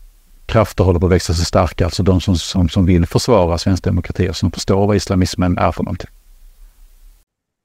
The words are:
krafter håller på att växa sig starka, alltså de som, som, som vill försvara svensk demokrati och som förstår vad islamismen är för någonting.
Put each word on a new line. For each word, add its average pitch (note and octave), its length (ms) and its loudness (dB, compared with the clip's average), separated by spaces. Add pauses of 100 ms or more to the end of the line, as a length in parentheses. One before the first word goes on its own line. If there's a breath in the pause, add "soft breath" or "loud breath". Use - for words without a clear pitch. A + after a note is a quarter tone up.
(460)
krafter - 380 0
håller F2+ 160 2
på F#2 60 2
att F2 60 2
växa F2 220 0
sig E2 120 0
starka, F#2 400 0
alltså F2 180 -4
de F2+ 180 2
som, F#2+ 140 0
som, F2 340 0
som G2 160 0
vill F2 200 4
försvara F2 520 0
svensk F2+ 260 -2
demokrati F#2 460 -2
och F2+ 60 -8
som F2 160 -2
förstår G2+ 360 0
vad G#2 80 2
islamismen F2+ 600 0
är F#2 140 0
för - 120 -6
någonting. - 260 -10 (1600)